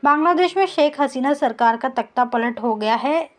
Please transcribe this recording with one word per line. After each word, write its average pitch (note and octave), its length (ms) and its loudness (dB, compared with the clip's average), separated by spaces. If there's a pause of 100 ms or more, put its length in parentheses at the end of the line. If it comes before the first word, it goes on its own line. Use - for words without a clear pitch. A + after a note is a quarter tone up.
बांग्लादेश E4+ 520 2
में F#4+ 100 2
शेख D4 340 0
हसीना C4 340 0
सरकार A#3 420 0
का C4 120 -4
तख्ता B3 360 -2
पलट A#3+ 380 -4
हो A3+ 120 0
गया G#3+ 200 -2
है। D4 440 -2